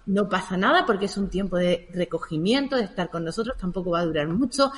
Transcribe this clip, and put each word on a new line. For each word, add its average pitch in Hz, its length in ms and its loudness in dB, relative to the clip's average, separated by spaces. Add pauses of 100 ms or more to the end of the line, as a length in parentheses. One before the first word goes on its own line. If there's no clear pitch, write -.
no 196 220 2
pasa 185 280 -2
nada 277 280 4
porque 196 220 0
es 196 100 -4
un 196 140 -2
tiempo 185 260 -2
de 180 380 2
recogimiento, 180 840 0
de 240 80 2
estar 180 240 -4
con 165 160 -6
nosotros, 214 320 -4
tampoco 180 360 -4
va 170 80 2
a 175 40 0
durar 156 240 0
mucho, 262 500 2